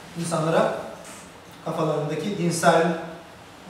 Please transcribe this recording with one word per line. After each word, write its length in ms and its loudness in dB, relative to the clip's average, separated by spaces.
İnsanlara 720 0
kafalarındaki 720 -2
dinsel, 500 4